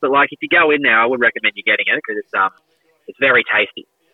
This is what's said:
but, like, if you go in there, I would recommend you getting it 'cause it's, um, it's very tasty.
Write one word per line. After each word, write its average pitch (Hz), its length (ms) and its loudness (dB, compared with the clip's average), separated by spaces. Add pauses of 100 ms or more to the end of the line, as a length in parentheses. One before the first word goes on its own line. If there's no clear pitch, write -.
but, 131 100 0
like, 143 220 2
if - 80 -20
you 151 80 -10
go 170 220 2
in 147 100 2
there, 117 180 2
I 117 60 4
would 123 160 -2
recommend 113 360 0
you 101 60 -16
getting 104 240 -2
it 123 160 -2
'cause 107 160 -8
it's, - 160 -12
um, 95 160 0 (560)
it's - 140 -18
very 123 240 2 (100)
tasty. - 320 -4 (280)